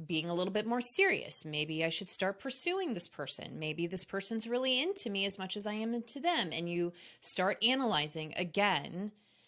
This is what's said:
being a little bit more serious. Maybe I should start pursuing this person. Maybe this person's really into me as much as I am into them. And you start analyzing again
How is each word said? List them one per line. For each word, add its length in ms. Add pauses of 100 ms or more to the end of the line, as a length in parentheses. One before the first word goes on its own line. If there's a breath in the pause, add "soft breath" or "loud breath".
being 240
a 40
little 200
bit 140
more 140
serious. 640
Maybe 400
I 60
should 200
start 300
pursuing 540
this 140
person. 500
Maybe 300
this 180
person's 420
really 340
into 280
me 160
as 140
much 180
as 80
I 80
am 200
into 260
them. 320
And 180
you 240 (280 loud breath)
start 420
analyzing 720
again 760 (360 soft breath)